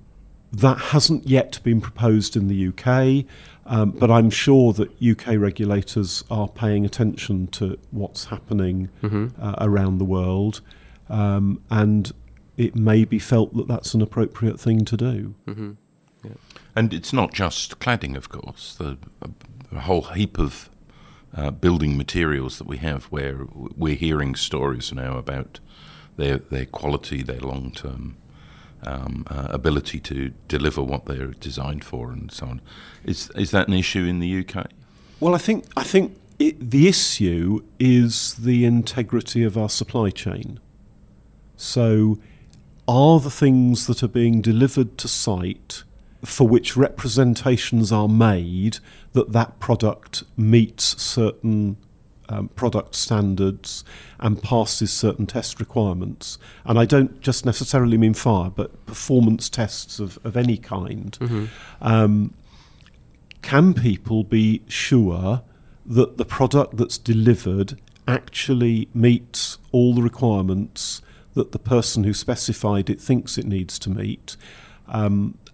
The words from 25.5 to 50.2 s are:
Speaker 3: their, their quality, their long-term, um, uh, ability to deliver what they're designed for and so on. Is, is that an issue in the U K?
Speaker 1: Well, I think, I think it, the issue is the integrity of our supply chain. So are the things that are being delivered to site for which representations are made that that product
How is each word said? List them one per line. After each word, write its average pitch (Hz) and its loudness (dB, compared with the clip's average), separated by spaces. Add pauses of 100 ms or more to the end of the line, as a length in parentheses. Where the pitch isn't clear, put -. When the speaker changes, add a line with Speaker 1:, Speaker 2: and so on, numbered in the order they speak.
Speaker 3:
their, 69 -2
their 65 -8
quality, 71 -6
their 62 -10
long-term, 65 -10 (680)
um, 65 -10
uh, 69 -6
ability 73 -6
to 67 -8 (160)
deliver 73 -2
what 67 -8
they're 67 -8
designed 67 -10
for 60 -12
and - -12
so - -12
on. 123 -10 (440)
Is, - -8
is - -4
that 98 2
an 98 0
issue 92 -2
in 87 -2
the 87 -2
U 92 -4
K? 92 -10 (560)
Speaker 1:
Well, 170 2
I 170 0
think, 220 -2 (120)
I 131 -4
think 190 2 (200)
it, 147 0
the 139 8
issue 95 0 (140)
is 123 4
the 120 2
integrity 120 0
of 107 -2
our 107 0
supply - -2
chain. - -10 (960)
So 110 2 (720)
are 143 8
the 139 -2
things 127 4
that 123 0
are 123 0
being 117 4
delivered 117 2
to - -8
site - -6 (400)
for - 2
which 120 4
representations 123 0
are 107 2
made 104 2 (340)
that 120 0
that 113 0
product - -2 (120)